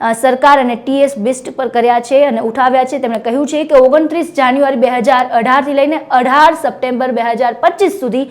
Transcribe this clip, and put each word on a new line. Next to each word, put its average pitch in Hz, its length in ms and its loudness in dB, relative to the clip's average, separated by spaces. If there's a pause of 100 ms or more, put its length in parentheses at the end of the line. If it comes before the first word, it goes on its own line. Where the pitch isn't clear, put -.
અ, 226 120 -2
સરકાર 262 480 2
અને 247 140 -2
ટી 269 260 -4
એસ 277 180 0
બિસ્ટ 254 380 -6
પર 254 120 -4
કર્યા 240 320 0
છે 277 240 2
અને 233 160 0
ઉઠાવ્યા 254 440 0
છે. 269 140 -6
તેમણે 233 200 -4
કહ્યું 240 280 -2
છે 294 180 -4
કે 311 100 0
ઓગણત્રીસ 302 600 2
જાન્યુઆરી 269 400 0
બે 240 120 0
હજાર 247 420 0
અઢારથી 254 420 0
લઈને 277 280 0 (100)
અઢાર 262 520 4
સપ્ટેમ્બર 254 500 -4
બે 226 100 -2
હજાર 233 380 -2
પચીસ 370 400 0
સુધી 254 300 -4